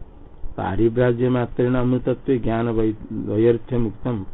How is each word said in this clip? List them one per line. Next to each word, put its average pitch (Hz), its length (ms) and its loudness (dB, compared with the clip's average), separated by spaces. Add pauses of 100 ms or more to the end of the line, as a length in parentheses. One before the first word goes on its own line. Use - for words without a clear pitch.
(560)
पारिव्राज्य 117 720 2
मात्रेण 123 460 0
अमृतत्व 127 640 0
ज्ञान 113 300 0
वै-, 110 440 0
वैर्थ्यम 113 760 2
उक्तम 107 480 -4